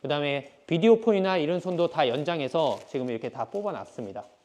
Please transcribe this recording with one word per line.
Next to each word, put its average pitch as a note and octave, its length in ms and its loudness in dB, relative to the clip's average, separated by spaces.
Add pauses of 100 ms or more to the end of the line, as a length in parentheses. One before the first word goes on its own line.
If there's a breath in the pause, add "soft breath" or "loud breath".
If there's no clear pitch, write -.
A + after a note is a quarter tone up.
그 C3+ 60 -6
다음에 C#3+ 440 -2 (140)
비디오 A3 340 6
폰이나 F#3+ 380 2
이런 E3 220 0
선도 F3 280 0
다 D#3 200 2
연장해서 D3 720 0 (100)
지금 B2+ 220 -4
이렇게 A2+ 200 -6
다 A2+ 200 -6
뽑아놨습니다. A2+ 760 -8 (200)